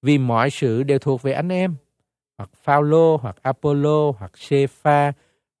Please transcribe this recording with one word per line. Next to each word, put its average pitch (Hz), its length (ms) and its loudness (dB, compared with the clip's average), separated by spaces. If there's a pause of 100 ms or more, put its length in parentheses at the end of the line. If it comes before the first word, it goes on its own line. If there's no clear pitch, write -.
vì 143 160 2
mọi 123 320 2
sự 127 340 -2
đều 139 160 0
thuộc 135 220 -4
về 135 120 -4
anh 170 160 -4
em, 185 260 -2 (640)
hoặc 101 180 -14
Phaolô, 151 600 2
hoặc 117 240 -10
Apollo, 147 680 0
hoặc 98 260 -12
Sepha, 143 760 0 (460)